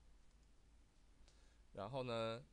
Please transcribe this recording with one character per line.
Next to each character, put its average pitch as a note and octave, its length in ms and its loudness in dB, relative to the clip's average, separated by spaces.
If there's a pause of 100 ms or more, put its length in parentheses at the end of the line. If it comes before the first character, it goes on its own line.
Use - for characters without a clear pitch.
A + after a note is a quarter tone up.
(1700)
然 G2+ 180 2
后 C3 140 4
呢， A2+ 480 4